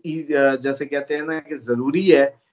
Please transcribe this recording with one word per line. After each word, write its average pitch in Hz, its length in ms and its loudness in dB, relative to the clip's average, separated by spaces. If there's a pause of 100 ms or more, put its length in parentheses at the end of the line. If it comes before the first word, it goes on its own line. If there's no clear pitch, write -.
easy, 156 280 -6
अ, 135 220 4
जैसे 135 300 -4
कहते 143 280 -6
हैं 147 80 -4
ना 160 180 -6
कि 151 180 -12
जरूरी 131 540 0
है 139 280 4 (140)